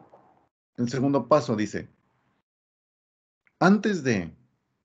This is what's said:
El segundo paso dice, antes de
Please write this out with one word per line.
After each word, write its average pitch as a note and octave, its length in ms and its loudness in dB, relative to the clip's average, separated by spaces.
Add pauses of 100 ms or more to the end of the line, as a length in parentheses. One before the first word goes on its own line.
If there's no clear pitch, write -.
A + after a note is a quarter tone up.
(760)
El A#2+ 140 -4
segundo C3+ 400 -2
paso C3+ 260 2
dice, G2 340 -6 (1700)
antes G3 440 2
de G2 320 -2 (500)